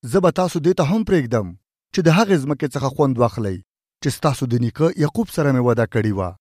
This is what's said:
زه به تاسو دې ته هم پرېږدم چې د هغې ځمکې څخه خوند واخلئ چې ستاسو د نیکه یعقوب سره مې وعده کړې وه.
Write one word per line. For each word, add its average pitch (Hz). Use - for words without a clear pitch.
زه 127
به 180
تاسو 185
دې 165
ته 180
هم 220
پرېږدم 120
چې 190
د 165
هغې 196
ځمکې 143
څخه 135
خوند 135
واخلئ 110
چې 147
ستاسو 139
د 120
نیکه 151
یعقوب 165
سره 143
مې 127
وعده 117
کړې 107
وه. 95